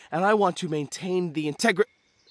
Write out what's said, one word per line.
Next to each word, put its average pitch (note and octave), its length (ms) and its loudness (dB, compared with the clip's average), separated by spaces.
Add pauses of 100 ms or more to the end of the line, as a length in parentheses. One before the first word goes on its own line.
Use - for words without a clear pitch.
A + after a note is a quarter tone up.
(120)
and E3 140 0
I G#3 80 4
want G3+ 240 2
to F3+ 120 -6
maintain E3+ 640 -4
the D3+ 180 -4
integri-, G3 320 2 (480)